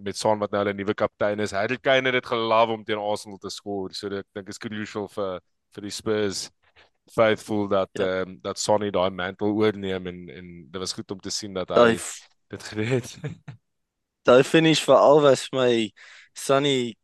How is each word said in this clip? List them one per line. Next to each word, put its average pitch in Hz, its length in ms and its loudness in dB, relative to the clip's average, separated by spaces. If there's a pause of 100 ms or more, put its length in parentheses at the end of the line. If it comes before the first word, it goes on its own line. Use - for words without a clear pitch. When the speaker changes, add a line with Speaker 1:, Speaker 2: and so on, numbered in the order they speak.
Speaker 1:
met 101 140 -8
saam 107 220 0
wat 104 120 -4
nou 101 140 0
hulle 101 80 -2
nuwe 101 200 -4
kaptein 104 460 -2
is. 104 120 -4
Harry 107 260 -2
Kane 131 340 2
het - 20 0
dit 123 120 0
gelove 113 480 2
om 107 100 -8
teen 107 140 -4
Arsenal 104 400 -6
te 98 120 -12
score, 98 440 -8
so 104 160 -8
dit, 98 100 -8
ek 95 140 -14
dink 98 160 -12
is 101 80 -12
crucial 107 500 -8
vir, 95 320 -8 (340)
vir 104 80 -16
die 101 100 -10
Spurs 107 600 -4 (600)
faithful 107 560 2
dat, 98 260 0
Speaker 2:
Ja. 95 140 -2
Speaker 1:
ehm, 92 340 -4
dat 98 180 -8
Sonny 104 320 2
daai 92 200 2
mantle 95 420 -4
oorneem 101 540 0
en, 90 220 -12
en 87 420 -18
dit 92 100 -8
was 92 120 -6
goed - 180 -12
om 98 80 -10
te 98 100 -12
sien 101 240 -8
dat 92 160 -4
hy 90 60 0
Speaker 2:
Daai 113 220 6
f- - 320 -14 (200)
Speaker 1:
dit - 140 -14
gered 117 480 -4
het. - 120 -20
<laughs> - 360 -14 (640)
Speaker 2:
Daai 127 180 8
finish 160 420 4
veral 135 360 6
was 139 280 4
vir 131 100 -4
my, 117 320 2 (420)
Sonny 135 720 0